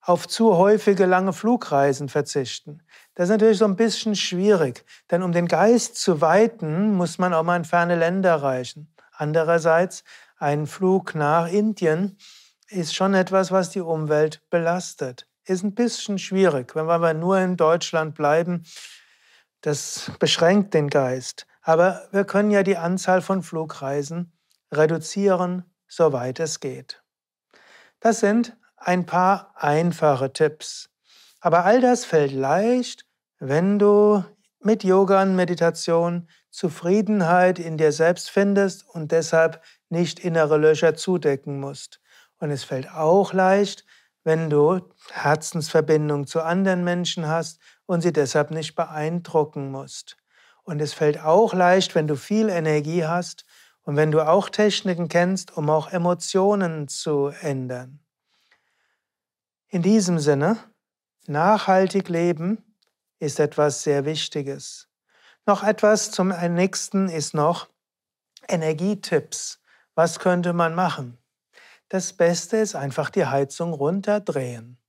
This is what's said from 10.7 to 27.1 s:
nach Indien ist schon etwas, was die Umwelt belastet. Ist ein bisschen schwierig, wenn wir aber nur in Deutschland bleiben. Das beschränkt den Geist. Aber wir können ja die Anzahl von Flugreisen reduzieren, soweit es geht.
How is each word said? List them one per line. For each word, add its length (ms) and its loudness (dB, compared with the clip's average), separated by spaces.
nach 360 0
Indien 680 0
ist 260 -6
schon 200 0
etwas, 360 2
was 200 0
die 100 -6
Umwelt 680 0
belastet. 760 -4
Ist 200 -4
ein 100 -4
bisschen 460 -4
schwierig, 560 0
wenn 100 -4
wir 60 0
aber 220 2
nur 240 0
in 180 0
Deutschland 580 0
bleiben. 500 0
Das 600 -6
beschränkt 520 2
den 160 2
Geist. 580 -4
Aber 400 2
wir 120 0
können 280 0
ja 100 4
die 140 0
Anzahl 460 0
von 200 -4
Flugreisen 920 -6
reduzieren, 920 0
soweit 500 0
es 220 -6
geht. 420 -14